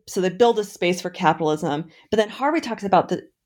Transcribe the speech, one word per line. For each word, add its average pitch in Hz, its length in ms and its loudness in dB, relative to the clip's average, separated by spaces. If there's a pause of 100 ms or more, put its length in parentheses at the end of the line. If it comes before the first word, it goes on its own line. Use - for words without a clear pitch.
so - 140 -4
they 185 80 2
build 214 300 2
a 208 40 -2
space 175 380 -2
for 180 80 -8
capitalism, 156 800 0 (220)
but 214 60 2
then 214 120 2
Harvey 294 320 -2
talks 233 220 -8
about 190 260 2
the - 180 -6 (180)